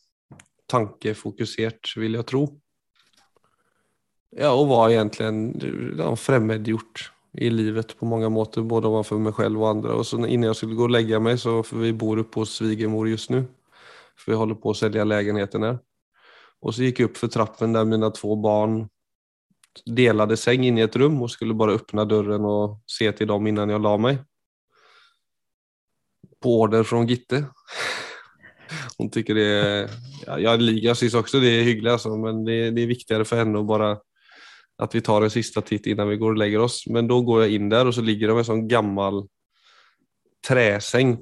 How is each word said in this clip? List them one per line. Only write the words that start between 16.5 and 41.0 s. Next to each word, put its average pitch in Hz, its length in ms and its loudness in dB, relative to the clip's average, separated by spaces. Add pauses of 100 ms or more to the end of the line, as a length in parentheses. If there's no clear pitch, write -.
Og - 80 -6
så 120 160 -2
gikk 127 140 0
jeg 117 100 2
opp - 80 -14
for - 80 -2
trappen 113 480 -2
der 113 100 2
mine 110 300 0
to 107 240 -4
barn 107 460 0 (1000)
delade 113 520 4
seng 127 280 2
inne 120 160 4
i 110 60 6
et 107 100 -6
rum 143 280 4
og 117 80 -6
skulle 113 260 -4
bare 107 180 2
åpne 107 320 -2
døren 104 400 0
og 104 300 -2 (100)
se 110 280 -2
til 107 120 -2
dem 107 220 0
innan 104 220 0
jeg 107 100 0
la 104 180 2
meg. 131 220 0 (2250)
På 117 240 2
order 110 220 2
fra 117 220 0
Gitte. 123 340 -2 (800)
<laughs> - 760 -16
Hun 110 140 -6
tycker 113 240 -2
det 107 100 4
er, 104 480 0 (300)
ja, - 140 -6 (120)
jeg 117 120 4
liker, 113 260 2
jeg 120 120 2
synes 117 200 2
også 135 220 0
det 123 100 6
er 117 160 4
hyggelig, 113 280 2
altså, 110 240 -6
men 110 260 -4
det, 113 140 0 (160)
det 117 80 0
er 120 80 -2
viktigere 110 360 -2
for 117 120 0
henne 107 200 0
å 107 80 -2
bare, 107 220 2 (880)
at - 160 -4
vi 113 80 0
tar 107 200 4
en 107 80 2
sista 110 320 -2
titt 104 260 -4
innan 104 180 0
vi 104 120 -2
går 110 140 2
og 107 60 0
legger 107 240 2
oss. - 180 -2 (100)
Men 117 160 2
da 123 160 4
går 113 200 4
jeg 107 140 2
inn 104 140 0
der, 127 160 4
og 117 80 -2
så 117 80 -2
ligger 110 280 0
det 117 80 2
en 113 100 -2
sånn 113 180 -2
gammel 98 540 0 (1200)
träseng 120 760 2